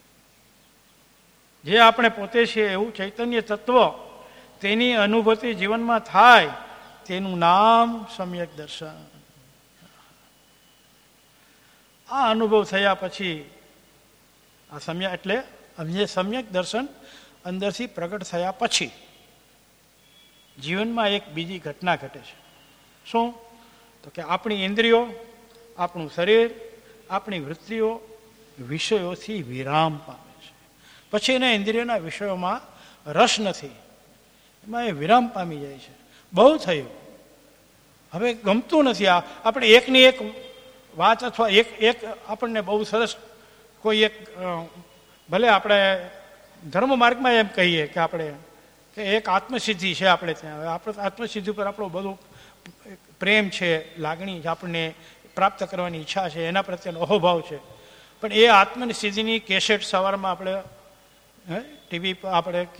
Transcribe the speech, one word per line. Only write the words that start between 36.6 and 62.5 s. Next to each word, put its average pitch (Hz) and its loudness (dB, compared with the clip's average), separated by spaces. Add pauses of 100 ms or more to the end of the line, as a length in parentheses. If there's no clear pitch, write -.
હવે 226 -2
ગમતું 226 2
નથી. 202 2
આ 175 8
આપણે 226 0
એકની 247 8
એક 254 10 (800)
વાત 220 2
અથવા 226 0
એક, 220 4
એક 226 2 (240)
આપણને 220 -4
બહુ 208 -2
સરસ 214 -2 (640)
કોઈ 214 2
એક, 214 -2
અ, 175 -8 (640)
ભલે 214 2
આપણે 196 2 (600)
ધર્મ 240 0
માર્ગમાં 240 4
એમ 220 4
કહીએ 170 0
કે 170 -6
આપણે, 160 -4 (600)
કે 214 -10
એક 208 -2
આત્મસિદ્ધિ 190 -2
છે 190 -2
આપણે 170 2
ત્યાં. 151 -14
હવે 156 -10
આપણે 202 -8
આત્મસિદ્ધિ 202 -6
ઉપર 202 -6
આપણો 202 -8
બધો 190 -8 (1040)
પ્રેમ 202 2
છે, 165 -4
લાગણી 165 -8
છે, 156 -8
આપણને 165 -6 (400)
પ્રાપ્ત 196 0
કરવાની 175 -6
ઈચ્છા 175 -6
છે, 165 -6
એના 196 0
પ્રત્યેનો 175 -10
અહોભાવ 175 2
છે. 151 -12 (640)
પણ 208 -6
એ 220 6
આત્મની 202 4
સિદ્ધિની 220 -4
કેસેટ 202 0
સવારમાં 190 -2
આપણે, 190 -6 (880)
હે, 175 -6
ટી 277 -12
વી 185 -4
પર 185 -10
આપણે 175 -2 (140)